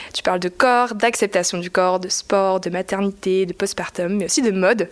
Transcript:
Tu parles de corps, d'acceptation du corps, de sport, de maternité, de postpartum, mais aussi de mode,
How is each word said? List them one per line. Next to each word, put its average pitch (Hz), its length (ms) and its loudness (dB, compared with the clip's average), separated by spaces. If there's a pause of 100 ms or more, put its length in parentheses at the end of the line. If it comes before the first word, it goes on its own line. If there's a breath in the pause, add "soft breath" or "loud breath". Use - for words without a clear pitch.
(140 loud breath)
Tu - 80 -6
parles 185 180 0
de 180 80 -4
corps, 247 460 2
d'acceptation 202 640 0
du 175 120 -8
corps, 185 300 2
de 185 80 -8
sport, 190 520 0
de 185 100 -6
maternité, 190 760 -2
de 175 80 -4
postpartum, 185 640 -4
mais 185 100 -2
aussi - 140 0
de 226 120 2
mode, 190 400 2